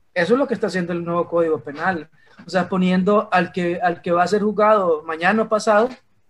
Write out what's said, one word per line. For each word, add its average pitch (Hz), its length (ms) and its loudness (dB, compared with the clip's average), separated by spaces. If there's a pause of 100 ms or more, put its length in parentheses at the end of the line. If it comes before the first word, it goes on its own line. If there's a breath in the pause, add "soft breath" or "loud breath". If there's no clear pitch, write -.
(140)
Eso 180 200 0
es 262 60 4
lo 277 80 0
que 226 80 -4
está 202 120 -2
haciendo 180 260 -4
el 170 120 -4
nuevo 170 220 -2
Código 165 320 0
Penal. 156 500 -6 (360 loud breath)
O - 40 -18
sea, 180 180 -2
poniendo 185 640 2
al 180 200 0
que, 175 300 -4
al 175 200 -2
que 180 100 -6
va 175 120 2
a 175 40 0
ser 202 140 0
juzgado 202 640 2
mañana 170 400 0
o 220 60 -6
pasado 214 400 2 (400)